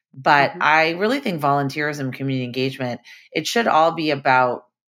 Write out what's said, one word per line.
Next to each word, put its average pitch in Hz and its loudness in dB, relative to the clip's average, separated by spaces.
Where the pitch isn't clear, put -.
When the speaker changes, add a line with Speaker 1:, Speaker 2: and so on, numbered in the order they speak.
Speaker 1:
But 139 2
Speaker 2:
Mm-hmm. 175 -10
Speaker 1:
I 156 4
really 220 -2
think 175 -4
volunteerism, 143 -2
community 135 -4
engagement, 127 -6
it 160 -4
should 233 0
all 160 4
be 160 -2
about 127 2